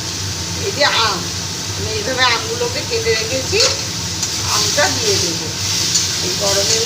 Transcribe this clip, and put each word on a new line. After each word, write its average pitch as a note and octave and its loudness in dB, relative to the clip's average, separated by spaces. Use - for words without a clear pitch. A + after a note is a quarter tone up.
এই G3 0
যে C#4+ 4
আম, - 0
আমি G3+ -2
এইভাবে C4 0
আমগুলোকে A#4 -2
কেটে A4+ 0
রেখেছি, F#4+ 0
আমটা C#4+ 2
দিয়ে G#3+ 2
দেব। E3+ -2
এই F3+ 0
গরমের G3 2